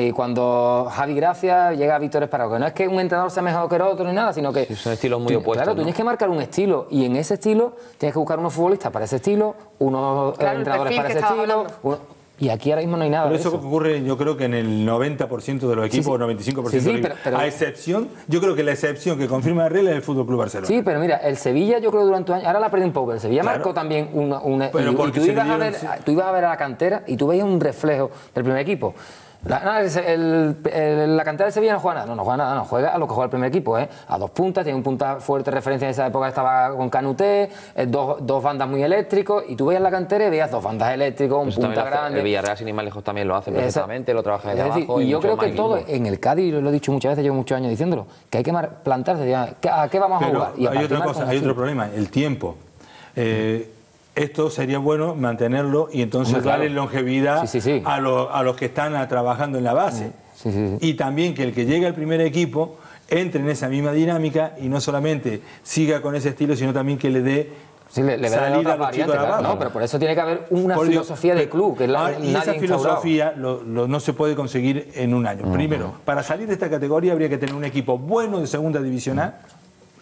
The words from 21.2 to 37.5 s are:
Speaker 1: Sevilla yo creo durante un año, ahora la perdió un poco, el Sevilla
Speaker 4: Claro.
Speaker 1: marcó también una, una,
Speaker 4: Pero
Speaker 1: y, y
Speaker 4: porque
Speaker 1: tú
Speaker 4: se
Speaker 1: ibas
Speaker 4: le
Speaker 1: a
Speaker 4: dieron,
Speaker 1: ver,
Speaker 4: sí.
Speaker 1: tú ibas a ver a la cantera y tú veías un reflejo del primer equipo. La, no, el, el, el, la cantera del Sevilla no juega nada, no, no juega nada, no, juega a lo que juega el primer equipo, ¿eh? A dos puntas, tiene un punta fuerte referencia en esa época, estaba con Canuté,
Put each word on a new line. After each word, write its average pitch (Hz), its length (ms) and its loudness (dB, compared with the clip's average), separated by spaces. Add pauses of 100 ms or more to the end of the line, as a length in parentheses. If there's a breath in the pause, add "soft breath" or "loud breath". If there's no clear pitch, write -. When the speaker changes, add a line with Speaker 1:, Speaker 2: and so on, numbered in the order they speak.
Speaker 1:
Sevilla 170 400 2
yo 220 140 2
creo 208 140 4
durante 185 260 2
un 180 80 2
año, 175 80 -2
ahora 185 120 4
la 220 120 2
perdió 185 160 4
un 165 60 0
poco, 127 200 0
el 113 60 -2
Sevilla 117 240 2
Speaker 4:
Claro. 233 160 0
Speaker 1:
marcó 185 140 0
también 156 400 -2
una, 143 260 0
una, 135 320 0
Speaker 4:
Pero 143 200 2
Speaker 1:
y, - 20 2
y 127 40 2
Speaker 4:
porque 143 220 2
Speaker 1:
tú 151 60 4
Speaker 4:
se 185 60 6
Speaker 1:
ibas 214 140 2
Speaker 4:
le 147 80 2
Speaker 1:
a - 40 2
Speaker 4:
dieron, - 160 0
Speaker 1:
ver, - 60 -8
Speaker 4:
sí. 160 80 -8 (160)
Speaker 1:
tú 147 80 0
ibas 175 140 4
a 190 60 0
ver 180 140 2
a 170 40 4
la 165 80 -2
cantera 165 480 0
y 165 100 -2
tú 143 120 2
veías 180 180 4
un 185 160 4
reflejo 139 480 0 (240 loud breath)
del 127 100 0
primer 131 180 2
equipo. 143 320 -2 (520 loud breath)
La, 123 140 0
no, 214 180 0
el, 196 200 2
el, 165 580 2 (180)
el, 151 440 2
la 160 80 2
cantera 156 220 0
del 202 60 -2
Sevilla 214 200 4
no 190 80 -2
juega 170 140 0
nada, 113 120 -6
no, 117 80 -6
no 104 80 -4
juega 123 140 2
nada, 139 180 0
no, 120 80 -2
juega 131 300 0
a - 40 0
lo 156 120 0
que - 40 -4
juega 127 120 0
el 123 40 -2
primer 127 200 0
equipo, 113 280 0
¿eh? 123 120 -2 (180 loud breath)
A - 100 -2
dos 98 140 -4
puntas, 185 320 0
tiene 143 140 -2
un 127 60 -4
punta 135 340 -2
fuerte 139 340 -2
referencia 135 340 -2
en 135 60 -2
esa 131 160 0
época, 131 220 0
estaba 131 440 2
con 127 160 -2
Canuté, 196 600 2 (260 loud breath)